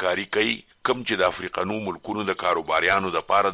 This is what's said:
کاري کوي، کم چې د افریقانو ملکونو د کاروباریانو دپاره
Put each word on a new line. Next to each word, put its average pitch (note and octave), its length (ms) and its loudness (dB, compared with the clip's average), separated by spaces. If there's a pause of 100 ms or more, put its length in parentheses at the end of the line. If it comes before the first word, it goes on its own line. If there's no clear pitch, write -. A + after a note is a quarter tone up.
کاري F#2 320 0
کوي، A2+ 200 2 (320)
کم B2+ 220 0
چې G#2 100 0
د F#2 40 4 (100)
افریقانو F#2 540 -4
ملکونو F#2+ 420 -6
د F#2 140 0
کاروباریانو F2 720 2
دپاره G2 380 2